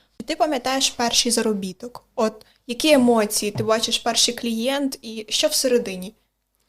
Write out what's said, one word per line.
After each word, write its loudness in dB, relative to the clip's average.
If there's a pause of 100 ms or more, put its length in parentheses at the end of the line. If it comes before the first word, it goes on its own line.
(260)
Ти -6
пам'ятаєш 0
перший 0
заробіток? -4 (120)
От 0 (340)
які 2
емоції, 4
ти -4
бачиш 0
перший 0
клієнт -2
і -12
що 0
всередині? -2 (560)